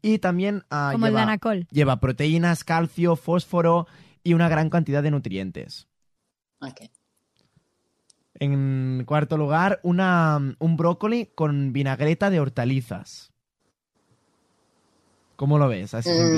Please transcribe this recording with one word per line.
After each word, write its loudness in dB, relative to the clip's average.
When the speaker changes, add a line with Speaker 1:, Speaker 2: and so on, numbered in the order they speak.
Speaker 1:
y 2
también, -2
ah, -2
Speaker 2:
Como 2
el 2
Speaker 1:
lleva, 2
Speaker 2:
Danacol. -2
Speaker 1:
lleva 2
proteínas, 0
calcio, 0
fósforo 0
y 4
una 4
gran 2
cantidad 0
de 0
nutrientes. -6
Speaker 3:
Ok. -16
Speaker 1:
En -2
cuarto 0
lugar, 0
una, 2
un 0
brócoli 0
con -2
vinagreta 0
de 2
hortalizas. -6
¿Cómo 2
lo 4
ves -4
a -6
simple 2